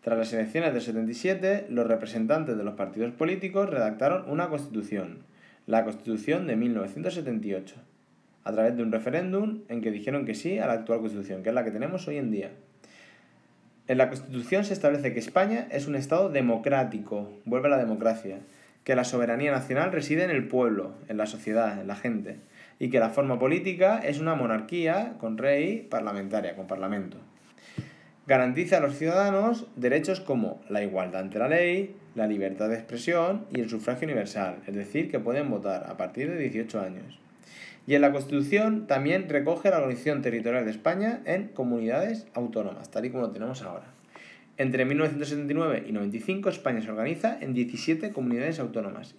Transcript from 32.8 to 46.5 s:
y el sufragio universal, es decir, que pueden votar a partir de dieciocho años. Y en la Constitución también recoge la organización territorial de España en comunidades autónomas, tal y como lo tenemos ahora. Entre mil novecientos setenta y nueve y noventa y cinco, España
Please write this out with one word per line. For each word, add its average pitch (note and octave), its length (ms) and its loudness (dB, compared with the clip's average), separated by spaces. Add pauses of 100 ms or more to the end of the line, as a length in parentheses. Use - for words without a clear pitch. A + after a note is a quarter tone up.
y B2+ 80 0
el A2+ 80 -2
sufragio A#2+ 380 -2
universal, G2+ 580 -2
es G2+ 100 -8
decir, G2+ 360 -2
que C3 80 0
pueden B2+ 300 0
votar G2 380 -2
a - 80 -10
partir - 340 -4
de F3 80 -4
dieciocho A2+ 440 -2
años. F#2 380 -8 (680)
Y C3+ 60 4
en C#3+ 80 8
la C#3+ 100 8
Constitución D3 760 2
también D#3 420 2
recoge D#3 400 2
la F3+ 80 6
organización C3+ 460 0
territorial A#2 420 0
de G#2+ 60 -2
España F#3 540 0
en F#3+ 240 0
comunidades B2+ 840 0
autónomas, A2+ 560 -4
tal A2 160 -4
y B2+ 60 -4
como B2+ 120 -2
lo G#2 80 -2
tenemos A#2 300 -8
ahora. F2 240 -10 (720)
Entre C3 280 2
mil C#3 120 2
novecientos D3 320 2
setenta D3 220 -2
y C#3+ 40 2
nueve D#3+ 300 2
y - 60 -6
noventa G2+ 260 -2
y - 20 -4
cinco, G3 300 0
España B2 320 -2